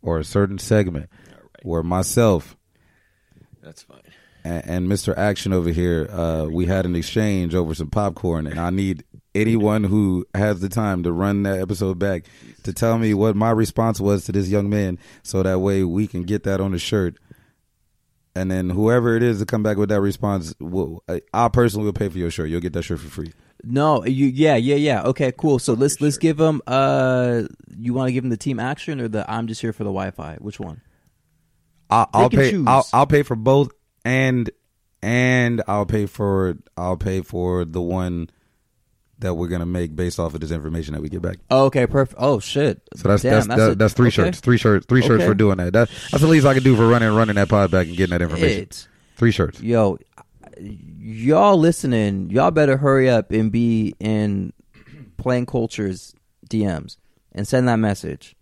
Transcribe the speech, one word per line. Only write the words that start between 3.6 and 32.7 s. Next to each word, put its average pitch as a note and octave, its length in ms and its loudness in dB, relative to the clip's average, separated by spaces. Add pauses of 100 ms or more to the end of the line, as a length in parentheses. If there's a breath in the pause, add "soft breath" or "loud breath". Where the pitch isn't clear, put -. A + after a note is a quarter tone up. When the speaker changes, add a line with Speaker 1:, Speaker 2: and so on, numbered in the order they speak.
Speaker 2:
That's - 200 -20
fine. - 200 -20 (420 soft breath)
Speaker 1:
and, E2+ 240 -6
and F2+ 200 -4
Mister G2 300 -2
Action G2 360 -2
over F2 160 0
here, E2+ 400 -2
uh, E2 340 -4
we E2 220 -2
had F#2 180 0
an F2 100 -4
exchange F2+ 600 -2
over E2 200 -2
some D#2 140 -8
popcorn, E2+ 580 -4
and D2 140 -8
I E2+ 80 -4
need F#2+ 360 -4 (300)
anyone G#2+ 500 2
who F#2+ 500 0
has G2+ 260 0
the G2 80 -4
time G2 360 -2
to E2+ 80 -2
run G2+ 320 0
that G2 140 -2
episode F#2+ 400 -4
back F#2 260 -4 (400 loud breath)
to - 100 -6
tell A2+ 240 0
me A2 160 2
what G#2 200 2
my G#2+ 160 2
response A2+ 480 0
was G2 280 0
to F#2 60 -8
this F#2+ 160 -2
young G2+ 220 0
man, G2 280 -2 (240 loud breath)
so F#2+ 200 -4
that F#2 180 0
way G2 240 0
we F#2 220 -2
can F2 180 -8
get G2+ 200 -4
that G2 160 -2
on F#2+ 120 -2
the F2 60 -4
shirt. F#2 380 -2 (1200 soft breath)
And F#2 140 -4
then F#2 200 -2
whoever A2+ 460 2
it A2+ 60 0
is A#2 160 0
to G#2 80 -2
come A2 160 -2
back G#2+ 140 -2
with G2+ 140 0
that G#2 100 0
response, G2 600 -4
will, E2+ 480 -8
I, F2+ 140 -8 (100)
I A#2 160 2
personally A2 380 0
will G#2 60 -2
pay G2+ 160 -4
for F2 100 -8
your E2+ 140 -4
shirt. D#2+ 180 -6
You'll E2+ 100 -4
get E2+ 120 -6
that E2+ 100 -6
shirt E2+ 160 -6
for D#2+ 100 -16
free. D#2+ 240 -12 (300 soft breath)
Speaker 3:
No, C3+ 420 0
you, C3+ 220 0
yeah, C#3 300 2
yeah, B2 180 2
yeah. C#3+ 300 0
Okay, B2+ 280 0
cool. C#3+ 280 0
So - 140 0
let's, C#3 260 0
Speaker 2:
Your D3 80 0
Speaker 3:
let's C#3 80 -2
Speaker 2:
shirt. - 60 -8
Speaker 3:
give D#3+ 180 0
'em, D#3 260 2
uh, B2+ 760 0 (360)
you A#2+ 160 -4
wanna C3 180 -2
give B2+ 120 -2
'em B2+ 60 -2
the A2+ 60 -2
Team B2+ 220 -4
Action C3+ 420 -8
or A#2+ 80 -6
the G#2+ 220 -4
I'm A2+ 160 -4
just A2 140 -8
here A2+ 120 -4
for G#2+ 120 -8
the G2+ 60 -4
Wi-Fi? F#2+ 500 -8
Which G#2 180 -12
one? F2 220 -12 (1080)
Speaker 1:
I, A2 240 4
Speaker 3:
They G#2+ 60 4
Speaker 1:
I'll B2 120 6
Speaker 3:
can C3+ 100 2
Speaker 1:
pay. C3 100 4
Speaker 3:
choose. C#3+ 160 0
Speaker 1:
I'll, C3 260 4